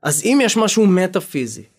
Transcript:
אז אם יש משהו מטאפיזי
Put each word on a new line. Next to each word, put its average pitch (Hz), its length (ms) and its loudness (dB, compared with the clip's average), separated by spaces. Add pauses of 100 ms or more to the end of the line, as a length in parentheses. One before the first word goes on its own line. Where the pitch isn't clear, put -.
אז - 160 -4
אם 262 200 2
יש 220 140 0
משהו 220 280 2
מטאפיזי 180 760 -2 (160)